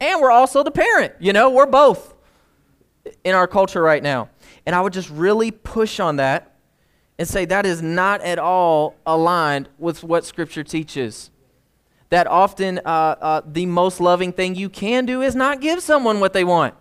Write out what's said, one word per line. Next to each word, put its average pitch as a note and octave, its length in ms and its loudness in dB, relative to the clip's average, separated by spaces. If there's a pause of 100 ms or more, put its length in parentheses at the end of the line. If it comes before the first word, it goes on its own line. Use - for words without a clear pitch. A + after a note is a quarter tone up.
and E4 180 -2
we're C4 100 4
also B3+ 320 4
the D4 100 -2
parent. F4 500 0
You F3+ 100 2
know, A3 180 4
we're C4+ 160 6
both C4 480 4 (1120)
in F#3 100 0
our F#3 140 4
culture F#3+ 340 0
right D3+ 220 2
now. C3+ 240 -4 (380)
And E3+ 100 -2
I F3+ 60 2
would F#3+ 120 -4
just F3 160 -10
really G#3 420 0
push A3 500 -6
on D#3 160 -2
that C#3 340 -2 (680)
and E3 100 -6
say F#3+ 180 -4
that F#3+ 200 -2
is E3+ 160 -2
not F3+ 400 -2
at F3 160 -4
all E3 560 0 (100)
aligned D#3+ 680 0 (100)
with D#3+ 240 -6
what E3 220 -2
Scripture D#3 400 -10
teaches. C#3+ 680 -8 (800)
That F3 180 2
often, F#3+ 580 0
uh, D#3+ 340 0
uh, D#3 280 -2
the E3 180 -6
most F3+ 360 0
loving F3 300 2
thing F#3 220 -4
you F#3+ 160 -8
can A#3+ 360 -4
do B3+ 160 -4
is C4 120 -2
not C4 260 -2
give D#4+ 220 -2
someone B3 380 0
what F#3+ 140 0
they F#3+ 100 2
want, E3+ 380 0